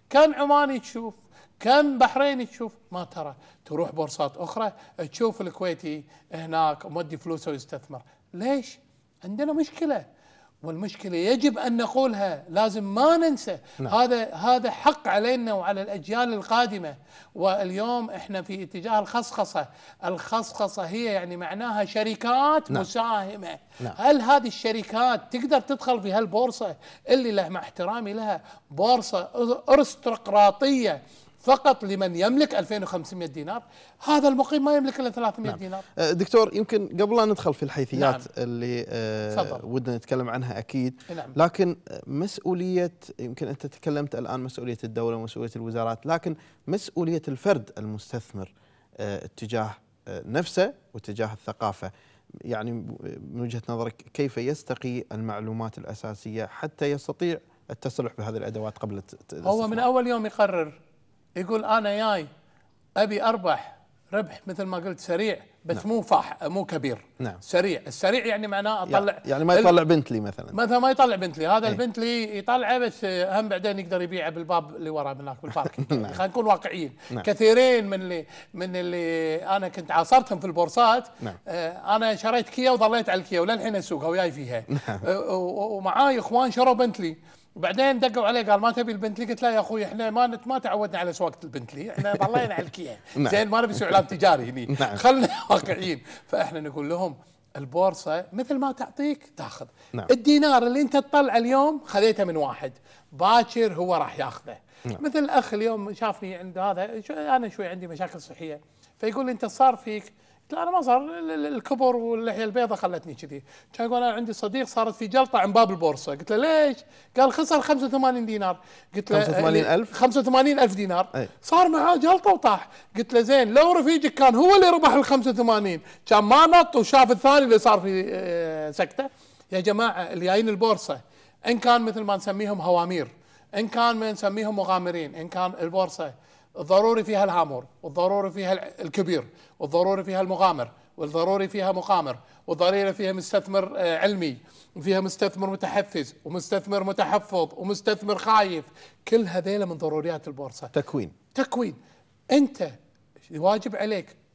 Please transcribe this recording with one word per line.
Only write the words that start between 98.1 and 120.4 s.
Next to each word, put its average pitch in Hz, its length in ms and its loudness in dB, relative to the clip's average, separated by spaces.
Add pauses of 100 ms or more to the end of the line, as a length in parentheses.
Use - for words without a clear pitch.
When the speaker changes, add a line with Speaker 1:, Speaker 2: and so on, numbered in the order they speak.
Speaker 1:
مثل 254 220 -4
ما 269 160 -2
تعطيك 277 640 -6
تاخذ. - 280 -14 (280)
Speaker 2:
نعم. 120 180 -4
Speaker 1:
الدينار 269 560 6
اللي 254 140 2
أنت 285 160 2
تطلعه 277 400 2
اليوم 269 480 2
خذيته 220 380 2
من 170 140 -2
واحد، 135 340 -4 (400)
باكر 220 640 2
هو 180 220 -2
راح 147 240 -4
ياخذه. 123 380 -10 (280)
Speaker 2:
نعم. 120 140 -8
Speaker 1:
مثل 302 200 -2
الأخ 277 340 0
اليوم 208 400 -6
شافني 202 420 -8
عند 180 220 -14
هذا، 202 440 -4
شو-، 294 120 -14
أنا 269 360 -2
شوي 185 180 -10
عندي 180 200 -12
مشاكل 165 340 -10
صحية، 156 400 -14 (380)
فيقول 226 260 -4
لي: 254 60 -2
"أنت 233 140 -6
صار 254 300 4
فيك؟" 214 380 -12 (380)
قلت 302 60 -8
له: 339 60 -4
"أنا 349 80 -2
ما 359 100 2
صار، 247 160 4
ال-، 320 340 -6
ال-، 294 240 -4
الكبر 254 400 0
واللحية 226 480 -4
البيضاء 214 340 -2
خلتني 175 360 -6
كذي." 120 300 -16 (300)
كان 233 140 -4
يقول: 240 160 0
"أنا 240 100 2
عندي 226 200 -6
صديق 214 340 -4
صارت 226 280 -2
في 220 120 -8
جلطة 254 320 2
عند 196 140 2
باب 226 180 6
البورصة." 160 400 -2
قلت 143 200 -8
له: 302 360 4
"ليش؟" 269 100 -2 (400)
قال: 262 160 6
"خسر 311 280 2
خمسة 277 240 2
وثمانين 254 400 0
دينار." 202 340 -4 (360)
قلت 202 160 -6
له: 156 80 4
Speaker 2:
خمسة 160 180 0
وثمانين 160 280 4
ألف؟ 208 280 0
Speaker 1:
خمسة 247 260 4
وثمانين 262 400 4